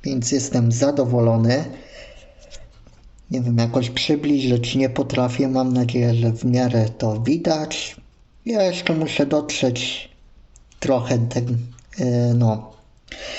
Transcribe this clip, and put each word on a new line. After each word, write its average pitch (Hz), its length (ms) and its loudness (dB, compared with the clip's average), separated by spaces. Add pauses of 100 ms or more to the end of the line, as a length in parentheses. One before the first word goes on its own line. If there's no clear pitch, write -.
więc 135 280 -2
jestem 123 400 2
zadowolony. 120 920 2 (1700)
Nie 131 100 -2
wiem, 120 180 2
jakoś 117 320 0
przybliżyć 135 840 0
nie 135 140 2
potrafię. 127 580 0
Mam 131 240 0
nadzieję, 120 420 2
że 117 180 2
w 113 120 -6
miarę 123 440 2
to 110 320 -2
widać. 156 760 -2 (500)
Ja 220 160 2
jeszcze 175 320 0
muszę 151 320 0
dotrzeć - 840 -2 (720)
trochę 123 380 0
ten, 117 400 -2 (400)
e, 120 360 2
no. 113 400 0 (640)